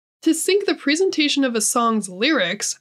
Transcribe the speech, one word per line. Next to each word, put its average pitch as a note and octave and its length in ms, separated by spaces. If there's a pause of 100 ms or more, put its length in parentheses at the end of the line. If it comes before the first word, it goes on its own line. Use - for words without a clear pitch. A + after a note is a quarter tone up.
(220)
to D#4 120
sync G4 300
the F4+ 100
presentation D4+ 680
of B3 100
a A3 60
song's A3+ 480
lyrics G3+ 720